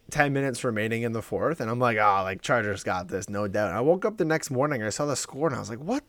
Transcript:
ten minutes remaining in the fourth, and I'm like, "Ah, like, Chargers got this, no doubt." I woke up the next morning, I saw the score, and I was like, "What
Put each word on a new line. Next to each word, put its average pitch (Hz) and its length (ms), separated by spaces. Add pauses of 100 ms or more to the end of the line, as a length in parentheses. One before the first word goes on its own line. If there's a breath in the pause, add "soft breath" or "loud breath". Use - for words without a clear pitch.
(120)
ten 143 200
minutes 139 320
remaining 113 380
in 117 100
the 110 120
fourth, 113 360
and 113 100
I'm 120 100
like, 117 200
"Ah, 98 220
like, 95 200
Chargers 107 420
got 92 240
this, 92 200
no 101 200
doubt." 101 260
I 107 80
woke 175 240
up 214 120
the 180 60
next 156 280
morning, 131 320
I 107 60
saw 147 160
the 147 100
score, 143 320
and 135 80
I 107 40
was 101 100
like, 113 100
"What 214 300